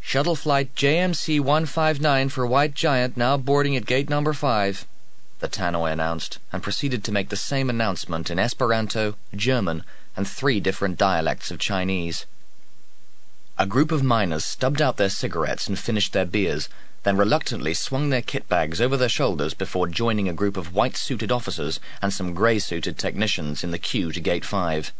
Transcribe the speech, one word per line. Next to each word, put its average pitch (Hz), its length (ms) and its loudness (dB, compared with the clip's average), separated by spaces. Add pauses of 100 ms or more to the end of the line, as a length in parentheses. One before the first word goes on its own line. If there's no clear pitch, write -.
"Shuttle 151 360 0
flight 139 380 2
J 143 240 4
M 180 160 2
C 151 260 0
one 151 260 2
five 156 340 2
nine 139 280 4
for 131 180 0
White 143 280 2
Giant 131 420 2
now 127 200 2
boarding 139 400 2
at 110 100 -2
gate 135 220 0
number 147 240 2
five," 107 540 0 (540)
the 82 80 -2
tannoy 85 420 0
announced, 80 480 -2 (140)
and 92 100 -2
proceeded 123 420 -2
to 107 80 -2
make 98 180 0
the 101 60 -2
same 135 340 0
announcement 95 600 -2
in 87 80 0
Esperanto, 110 760 0 (180)
German, 101 480 0 (340)
and 98 120 0
three 135 320 0
different 92 380 0
dialects 85 520 2
of 87 80 -4
Chinese. 92 680 0 (1300)
A 95 80 0
group 131 280 2
of 147 100 2
miners 104 420 2
stubbed 143 380 0
out 131 140 2
their 98 120 4
cigarettes 82 600 -2
and 98 100 0
finished 107 340 0
their 92 140 2
beers, 85 420 0 (360)
then 98 120 4
reluctantly 101 560 2
swung 143 380 0
their 127 100 2
kit - 280 -4
bags 82 320 0
over 131 160 2
their 123 120 2
shoulders 87 460 0
before 90 320 0
joining 107 420 0
a 87 60 -2
group 98 240 0
of 85 160 -4
white-suited 113 580 0
officers - 480 -2 (220)
and 101 100 0
some 90 220 -2
grey-suited 95 640 0
technicians 95 680 -2
in 87 60 -2
the 85 80 -2
queue 87 340 -2
to 90 80 -4
gate 87 240 0
five. 82 560 -2